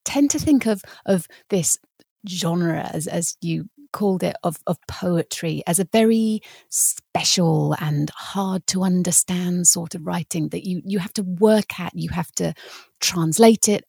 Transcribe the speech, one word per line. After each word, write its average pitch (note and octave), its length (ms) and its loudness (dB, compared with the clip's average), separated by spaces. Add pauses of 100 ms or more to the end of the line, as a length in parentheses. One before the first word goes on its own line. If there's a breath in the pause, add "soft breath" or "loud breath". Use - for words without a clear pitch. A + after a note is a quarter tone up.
tend C#4+ 260 2
to D#4 80 -2
think C#4 280 2
of, G#3 160 0 (240 loud breath)
of F#3+ 200 0 (240 soft breath)
this F#3 280 0 (500)
genre, E3+ 640 -2
as, D#3+ 140 -6
as E3+ 340 -6
you E3 280 -4 (240)
called F#3+ 300 0
it, F3 200 -2
of, E3+ 240 -2
of E3+ 120 -2 (100)
poetry E3 800 -2
as - 120 0
a F#3+ 140 -2
very A3 480 4 (280 loud breath)
special D#3 1120 0
and D3+ 300 -2
hard F#3+ 560 -4
to F#3 160 -2
understand F3+ 840 0
sort E3+ 260 -2
of D#3+ 120 -10
writing E3+ 440 -4
that F3 160 -8
you, F3+ 180 -4
you G3 140 -2
have F3+ 160 -6
to G#3+ 80 -4
work G3+ 560 2
at, F3 160 -8
you E3 160 -4
have E3 220 -4
to E3 220 -4 (460 loud breath)
translate F3+ 680 4
it G#3 200 0